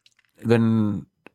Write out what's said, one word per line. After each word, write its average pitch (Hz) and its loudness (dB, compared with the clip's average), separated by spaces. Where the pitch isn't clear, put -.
Wenn 113 0